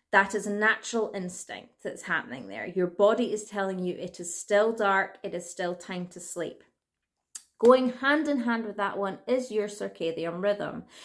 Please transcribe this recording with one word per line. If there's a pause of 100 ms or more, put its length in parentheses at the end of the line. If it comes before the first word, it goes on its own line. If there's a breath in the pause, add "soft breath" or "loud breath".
(100)
That
is
a
natural
instinct
that's
happening
there.
Your
body
is
telling
you
it
is
still
dark,
it
is
still
time
to
sleep. (960)
Going
hand
in
hand
with
that
one
is
your
circadian
rhythm. (200 loud breath)